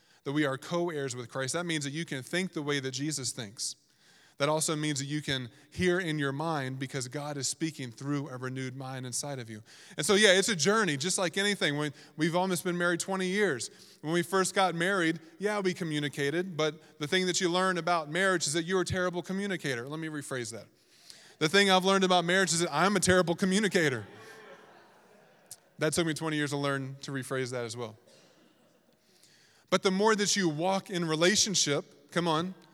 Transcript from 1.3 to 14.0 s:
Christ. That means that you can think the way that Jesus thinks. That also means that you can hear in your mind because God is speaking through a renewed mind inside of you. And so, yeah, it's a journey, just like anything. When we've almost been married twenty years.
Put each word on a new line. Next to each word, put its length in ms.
Christ. 240
That 100
means 200
that 100
you 100
can 180
think 300
the 80
way 200
that 100
Jesus 420
thinks. 440
That 140
also 260
means 220
that 80
you 160
can 260
hear 300
in 180
your 140
mind 460
because 300
God 300
is 100
speaking 420
through 380
a 80
renewed 400
mind 300
inside 320
of 100
you. 140
And 80
so, 100
yeah, 180
it's 180
a 60
journey, 420
just 180
like 220
anything. 400
When 160
we've 180
almost 260
been 140
married 240
twenty 280
years. 420